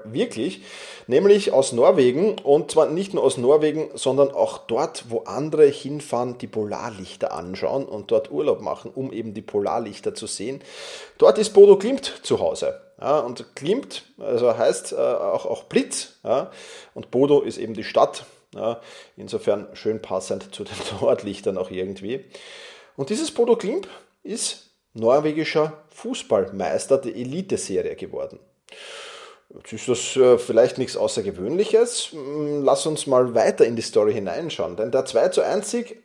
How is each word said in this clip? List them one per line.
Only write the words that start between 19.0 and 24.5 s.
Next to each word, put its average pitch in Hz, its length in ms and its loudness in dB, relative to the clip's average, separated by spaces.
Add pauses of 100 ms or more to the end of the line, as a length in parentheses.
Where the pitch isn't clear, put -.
insofern 101 560 -2
schön 110 280 -4
passend 95 540 -6
zu - 80 -12
den 98 140 -14 (100)
<laughs> 101 140 -8
Nordlichtern 101 580 -2
auch 90 140 -6
irgendwie. 98 520 -8 (720)
Und 139 140 -6
dieses 285 220 -4
Bodo 233 240 2
Glimt 285 320 -6 (340)
ist - 480 -10 (240)